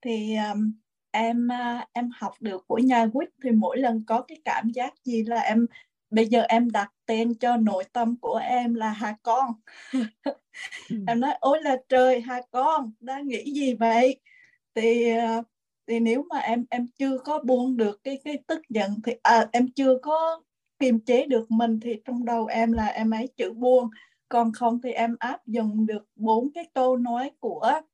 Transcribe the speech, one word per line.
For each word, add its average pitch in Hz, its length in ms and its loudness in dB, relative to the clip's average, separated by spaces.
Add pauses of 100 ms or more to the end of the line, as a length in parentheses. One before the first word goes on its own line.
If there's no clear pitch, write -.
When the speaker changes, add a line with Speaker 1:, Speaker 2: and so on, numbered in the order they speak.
Speaker 1:
Thì, 214 340 -2
à, 214 200 -2 (560)
em, 233 400 0
à, 240 420 -4
em 240 160 -4 (100)
học 202 200 -6
được 196 280 -8
của 226 100 0
nhà 240 360 4
Quýt 285 160 -2 (140)
thì 254 80 2
mỗi 214 260 2
lần 233 300 0
có 233 140 0
cái 311 240 -18
cảm - 240 -2
giác 247 240 -6 (120)
gì 233 180 0
là 226 160 -2
em, 226 260 2 (440)
bây 220 180 4
giờ 226 140 4
em 233 300 2
đặt 202 200 -2 (140)
tên 226 280 0
cho 240 240 0
nội 208 260 2 (100)
tâm 240 280 0
của - 140 -4
em 240 380 0
là 220 160 -2
Hà 214 340 -6
Con. 247 280 0 (400)
<laughs> 262 500 -4 (480)
Speaker 2:
Ừ. 240 60 -4 (120)
Speaker 1:
Em 233 120 0
nói, 269 200 0
"Ôi 285 220 2
là 277 160 0 (120)
trời, 254 320 4
Hà 247 200 -8 (100)
Con, 269 480 0
đang 269 280 -10
nghĩ 254 260 -8
gì 269 200 0
vậy?" 226 460 2 (560)
Thì, 233 360 2
à, 226 300 0 (460)
thì 226 120 -2
nếu 233 300 2
mà 302 100 -4
em, 240 300 -2
em 247 180 -4 (120)
chưa 269 180 0
có 294 220 -4
buông 254 380 0
được 208 260 -2
cái, 269 200 -8
cái 294 140 -8 (100)
tức 320 220 -4
giận 208 220 -2 (140)
thì, 233 60 -4 (120)
à, 226 280 4
em 247 240 2
chưa 262 260 4
có 320 400 -2 (380)
kiềm 247 200 2
chế 247 260 2
được 233 260 -2
mình 226 280 2
thì 226 260 -6
trong 247 200 -6
đầu 233 200 -2
em 226 260 0
là 226 140 0
em 220 260 -2
ấy 220 160 -4 (100)
chữ - 160 -4
buông. 247 360 4 (400)
Còn 233 240 2
không 240 280 0
thì 247 100 -6
em 233 280 -2
áp - 280 -8
dụng 220 380 0
được 214 200 -4 (100)
bốn 220 400 0
cái 339 180 -10
câu 254 240 2
nói 240 420 -4
của - 320 -2 (220)